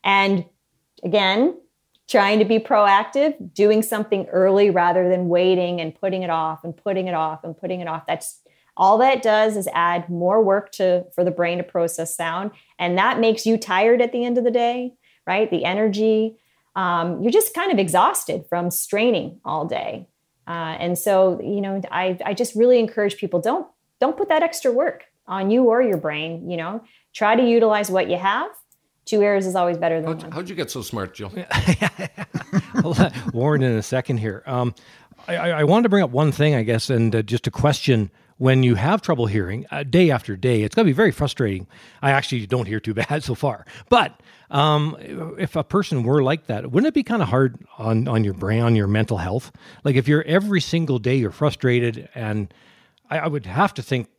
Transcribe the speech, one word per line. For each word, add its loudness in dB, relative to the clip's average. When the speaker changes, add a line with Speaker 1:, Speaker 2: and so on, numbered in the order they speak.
Speaker 1:
And 2
again, 2
trying 4
to 4
be 2
proactive, 2
doing 4
something -2
early 4
rather 2
than 0
waiting 2
and -8
putting -4
it -6
off -4
and -10
putting -4
it -4
off -4
and -12
putting -8
it -10
off. -10
That's, -8
all 6
that 4
does 2
is -4
add -2
more 2
work 0
to, 0
for 0
the 2
brain -2
to -6
process -4
sound. -6
And -2
that 2
makes 0
you 2
tired 2
at 0
the -4
end -2
of 0
the 2
day, -2
right? 0
The -2
energy, 0
um, -2
you're 0
just 2
kind -2
of 2
exhausted 0
from -2
straining -2
all -6
day. -8
Uh, -8
and -2
so, 2
you -4
know, -6
I, -2
I -4
just -4
really 6
encourage -2
people, -4
don't, -2
don't 0
put -4
that 2
extra -2
work -2
on -2
you 4
or 4
your 2
brain, -6
you -6
know, -8
try 2
to 4
utilize 4
what 0
you 0
have. -2
Two 2
ears 2
is -4
always 0
better -2
than -4
Speaker 2:
How'd, -8
Speaker 1:
one. -16
Speaker 2:
how'd -10
you -10
get -6
so -10
smart, -8
Jill? -12
Speaker 3:
<laughs> -2
Warren 0
in 0
a -2
second -4
here. -6
Um, -4
I, -4
I, -2
I 0
wanted 4
to 2
bring 4
up -2
one 2
thing, 2
I 0
guess, -2
and, 2
uh, 2
just -2
a -2
question. 0
When 4
you 4
have 0
trouble -2
hearing, -4
uh, -8
day 4
after -2
day, 2
it's -4
gotta 4
be 6
very 4
frustrating. -4
I 2
actually -2
don't -2
hear -6
too -6
<laughs> -
bad -4
so -6
far, -4
but 2
um, 2
if -6
a -2
person -2
were 2
like -2
that, -6
wouldn't 2
it 0
be 0
kinda -2
hard 2
on, 0
on 2
your 0
brain, -2
on 4
your 2
mental 0
health? -6
Like, 2
if 2
you're, 2
every 0
single -2
day 0
you're 0
frustrated, 0
and -6
I, -4
I -4
would -6
have 0
to -10
think -4